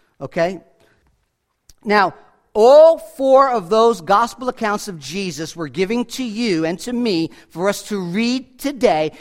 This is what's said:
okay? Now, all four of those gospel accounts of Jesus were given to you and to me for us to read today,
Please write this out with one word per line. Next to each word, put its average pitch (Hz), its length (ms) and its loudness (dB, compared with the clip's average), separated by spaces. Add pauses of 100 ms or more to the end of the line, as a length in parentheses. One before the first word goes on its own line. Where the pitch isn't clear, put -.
(200)
okay? 170 420 -6 (1200)
Now, 202 300 0 (440)
all 302 380 8
four 269 540 2
of 196 180 -4
those 220 320 2
gospel 233 480 -2
accounts 214 380 -6
of 180 100 -14
Jesus 156 580 -10
were 165 120 -10
given 190 380 -4
to - 180 -10
you 208 420 -2
and 175 140 -4
to 247 120 -10
me 202 380 -2 (200)
for 180 200 -4
us 202 200 -6
to 208 100 -6
read 226 580 -6
today, 185 640 -2